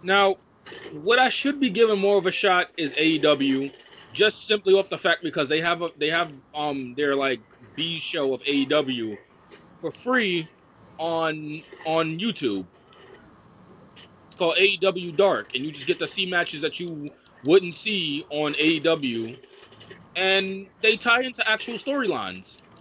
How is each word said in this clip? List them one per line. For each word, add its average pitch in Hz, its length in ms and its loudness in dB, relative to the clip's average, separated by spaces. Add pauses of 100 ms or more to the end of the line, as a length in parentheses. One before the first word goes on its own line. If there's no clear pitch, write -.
Now, 196 360 4 (640)
what 233 160 4
I 254 100 6
should 277 300 -2
be 262 100 2
giving 214 300 4
more 202 180 4
of 175 80 2
a 185 60 2
shot 180 440 2
is 151 180 -4
A 151 100 0
E 160 160 4
W, 139 500 2 (440)
just - 340 0
simply 202 260 2
off 196 160 2
the 165 80 -6
fact 170 240 0
because 151 260 -2
they 156 140 0
have 170 220 0
a, 165 140 -4
they 147 120 -2
have, 165 220 0 (240)
um, 139 400 -4
their, 139 200 0
like, 135 260 -2 (340)
B 165 240 -6
show 139 340 -4
of 123 80 -6
A 143 100 -4
E 139 140 2
W 127 520 -2 (600)
for 160 120 -8
free 196 560 -2 (500)
on, 156 640 -4 (240)
on 160 320 0
YouTube. 135 480 -4 (1600)
It's - 100 -20
called 165 200 2
A 185 60 6
E 196 140 4
W 175 340 -2
Dark, 156 420 2
and 131 120 -6
you 156 60 -6
just 139 140 -14
get 175 140 -2
to 156 80 -4
see 190 180 -4
matches 175 360 -2
that 156 180 -4
you 156 320 -10 (320)
wouldn't 175 320 4
see 165 540 -4
on 147 260 -2
A 147 80 0
E 160 160 2
W, 131 560 -2 (800)
and 190 520 0 (140)
they 220 140 4
tie 240 260 2
into 247 260 -4
actual 220 280 -2
storylines. 139 840 -4 (220)